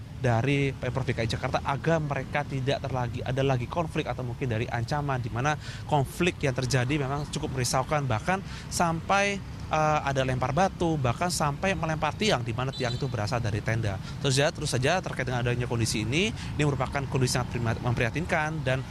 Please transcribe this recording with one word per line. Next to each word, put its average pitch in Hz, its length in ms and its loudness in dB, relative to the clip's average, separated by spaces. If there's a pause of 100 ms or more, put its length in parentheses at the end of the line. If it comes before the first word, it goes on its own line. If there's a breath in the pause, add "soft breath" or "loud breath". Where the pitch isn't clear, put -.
(180)
dari 131 560 2
Pemprov 123 320 -2
D 123 80 0
K 120 80 -2
I 113 80 0
Jakarta - 320 -2
agar 151 400 0
mereka 139 400 -2
tidak 135 400 -2
terlagi, 127 400 -2
ada 131 220 0
lagi 123 260 2
konflik 160 380 -2
atau 123 180 -4
mungkin 123 240 -4
dari 110 160 0
ancaman, 131 560 -2
di 113 80 -4
mana 131 240 0 (320 loud breath)
konflik 151 560 0
yang 131 140 0
terjadi 131 420 0
memang 143 320 -2
cukup 143 240 -4
merisaukan, 143 540 0
bahkan 180 340 0 (300 loud breath)
sampai, 190 680 2 (320)
eh, 156 300 4
ada 135 260 2
lempar 131 240 0
batu, 170 480 2
bahkan 135 320 0
sampai 147 460 0
melempar 156 420 0
tiang, 170 240 4
di 117 140 -4
mana 131 180 -2
tiang 123 220 -2
itu 143 100 -2
berasal 113 320 0
dari 104 240 0
tenda. 110 380 0 (240 loud breath)
Terus 139 100 4
saja, 139 160 4
terus 147 220 -4
saja 131 260 2
terkait 135 300 -4
dengan 123 160 0
adanya 120 260 0
kondisi 113 320 2
ini, 151 300 0
ini - 320 -4
merupakan 143 420 0
kondisi 131 320 2
yang 123 80 0
prima-, 120 380 -2
memprihatinkan, 151 800 0
dan 131 260 2